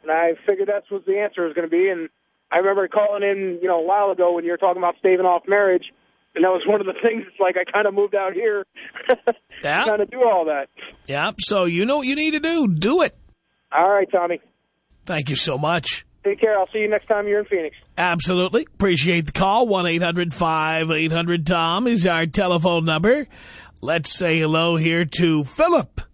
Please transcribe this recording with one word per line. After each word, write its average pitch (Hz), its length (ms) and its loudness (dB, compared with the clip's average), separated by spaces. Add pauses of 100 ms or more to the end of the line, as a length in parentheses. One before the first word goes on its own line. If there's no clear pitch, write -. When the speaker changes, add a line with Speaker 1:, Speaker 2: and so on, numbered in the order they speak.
Speaker 1:
And 156 80 -8
I 165 240 2 (120)
figured 196 220 0
that's 202 220 -4
what 196 140 -8
the 190 140 0
answer 202 260 -4
was 160 100 -4
gonna 170 140 -4
be, 175 220 2
and 165 180 -6 (440)
I 165 60 2
remember 196 300 2
calling 208 340 0
in, 196 400 -2
you 180 60 -2
know, 175 100 2
a 160 40 -2
while 196 280 2
ago 180 220 2
when 170 120 -4
you 170 80 -2
were 175 40 -4
talking 180 260 0
about 175 160 0
staving 185 280 2
off 175 200 2
marriage, 190 460 2 (420)
and 165 100 2
that 185 60 4
was 185 160 0
one 208 140 2
of 196 60 -4
the 180 80 -6
<laughs> - 80 -10
things. 226 260 0
It's - 120 -20
like 185 180 2
I 180 120 -2
kinda 202 220 0
moved 202 220 0
out 196 180 -2
here 202 320 -2 (440)
<laughs> 262 80 4 (460)
Speaker 2:
Yeah. 160 220 0
Speaker 1:
to 220 60 0
kinda 208 160 0
do 247 180 0
all 185 220 4
that. 143 220 -4 (380)
Speaker 2:
Yeah. 147 340 -4
So 196 240 0
you 175 200 0
know 269 140 0
what 269 80 -4
you 269 100 -2
need 302 160 -2
to 302 80 -2
do. 320 280 0
Do 202 340 2
it. - 120 0 (580)
Speaker 1:
All 160 180 4
right, 202 200 2
Tommy. 175 300 0 (640)
Speaker 2:
Thank 151 260 -4
you 139 60 -2
so 135 220 -4
much. 156 460 -2 (200)
Speaker 1:
Take 202 160 -2
care. 214 180 2
I'll 185 140 0
see 220 80 -4
you 208 80 0
next 214 180 -2
time 208 220 0
you're 208 120 0
in 208 60 -6
Phoenix. 165 300 -4 (240)
Speaker 2:
Absolutely. 180 600 0
Appreciate 170 640 0
the - 60 -10
call. 208 360 2
One 185 180 0
eight 170 140 0
hundred 175 320 -2
five 160 580 -2
eight 160 220 0
hundred 170 340 -2
Tom 175 400 0
is 220 200 2
our 165 180 0
telephone 170 640 0
number. 202 400 2 (560)
Let's 156 280 -2
say 165 280 0
hello 160 380 0
here 165 280 0 (140)
to 156 260 2
Philip 247 560 0 (140)